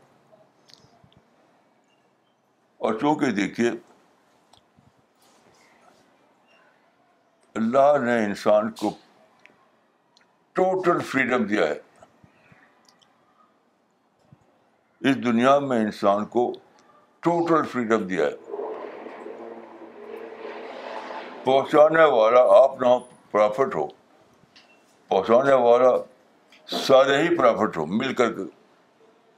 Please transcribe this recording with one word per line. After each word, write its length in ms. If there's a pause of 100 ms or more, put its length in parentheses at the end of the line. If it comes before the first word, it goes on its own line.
(2750)
اور 160
چونکہ 380
دیکھیے 400 (3750)
اللہ 500
نے 200
انسان 460
کو 200 (1600)
ٹوٹل 460
فریڈم 440
دیا 240
ہے، 120 (3250)
اس 160
دنیا 440
میں 200
انسان 460
کو 260 (680)
ٹوٹل 460
فریڈم 420
دیا 180
ہے۔ 100 (3000)
پہنچانے 600
والا 600
آپ 180
نہ 60
ہو، 120 (320)
پرافٹ 440
ہو، 120 (1200)
پہنچانے 460
والا 360 (760)
سارے 500
ہی 200
پرافٹ 400
ہوں، 100
مل 260
کر 200
کے 80 (960)